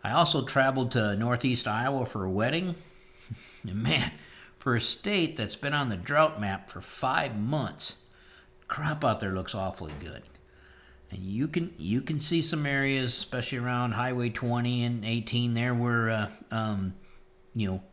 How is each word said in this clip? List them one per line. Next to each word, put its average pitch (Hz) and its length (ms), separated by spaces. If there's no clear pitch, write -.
I 104 40
also 151 340
traveled 131 480
to 104 240
northeast 120 500
Iowa 123 380
for 101 220
a 95 40
wedding. 151 440
<laughs> - 420
And 98 160
man, 123 300
for 120 180
a 113 40
state - 580
that's 107 180
been 143 160
on 143 160
the 101 80
drought 143 420
map 98 300
for 87 140
five - 560
months, 113 580
crop 151 340
out 113 180
there 95 120
looks 92 220
awfully 92 460
good. 71 240
And 92 120
you 107 260
can, 170 300
you 104 240
can 151 180
see 170 220
some 151 240
areas, 135 500
especially 127 400
around 123 360
Highway 123 360
twenty 120 560
and 117 220
eighteen 117 480
there, 120 200
where, 117 360
uh, 107 180
um, 104 420
you 104 160
know 95 120